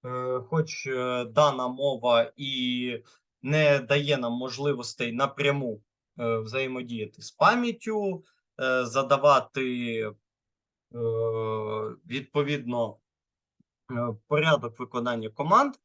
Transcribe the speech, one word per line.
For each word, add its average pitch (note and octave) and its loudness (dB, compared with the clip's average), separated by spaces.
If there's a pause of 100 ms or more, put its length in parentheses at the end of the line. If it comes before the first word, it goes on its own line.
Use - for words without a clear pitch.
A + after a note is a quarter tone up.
е, B2+ -4
хоч, D#3 -2
е, B2+ -2
дана B2+ 2
мова B2 2
і B2 -4 (400)
не D3 4
дає C#3 2
нам A#2+ -2
можливостей B2 -4
напряму, C#3 -2 (360)
е, A2+ 0
взаємодіяти A#2+ -6
з - -16
пам'яттю, G#3+ 0 (360)
е, B2+ 0
задавати, B2+ 2
е, G#2+ -4 (1900)
відповідно, B2 -2 (920)
е, A#2+ -4 (140)
порядок D3 2
виконання A#2+ -4
команд G#3+ 2 (100)